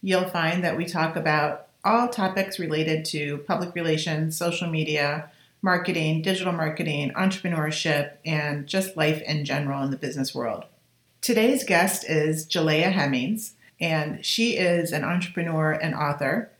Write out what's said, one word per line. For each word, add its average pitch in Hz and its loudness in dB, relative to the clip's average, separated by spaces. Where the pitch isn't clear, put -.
you'll 185 2
find 175 0
that - 2
we 165 -2
talk 160 0
about 151 0
all 233 4
topics 190 -2
related 156 0
to 147 -4
public 175 -2
relations, 160 0
social 170 -2
media, 151 0
marketing, 170 2
digital 185 0
marketing, 151 -2
entrepreneurship, 156 0
and 147 -2
just 190 -2
life 156 2
in 147 -2
general 139 -2
in 135 0
the 131 -4
business 135 -4
world. 117 -4
Today's 240 4
guest 185 2
is 156 0
Jalea 160 2
Hemmings, 143 0
and 160 -2
she 226 0
is 175 2
an 147 -2
entrepreneur 165 0
and - -2
author. 147 -2